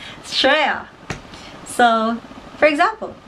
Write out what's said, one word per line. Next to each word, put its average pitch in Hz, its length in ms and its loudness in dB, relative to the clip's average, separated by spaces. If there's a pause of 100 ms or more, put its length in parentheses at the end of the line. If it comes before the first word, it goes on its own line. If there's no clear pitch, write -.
(240)
Straya. 269 640 0 (800)
So, 226 500 2 (400)
for 294 100 4
example, 330 480 0 (140)